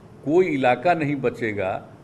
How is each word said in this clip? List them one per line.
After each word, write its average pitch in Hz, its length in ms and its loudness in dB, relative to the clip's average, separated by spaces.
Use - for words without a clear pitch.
कोई 175 220 4
इलाका 127 480 2
नहीं 143 220 -2
बचेगा 107 540 -4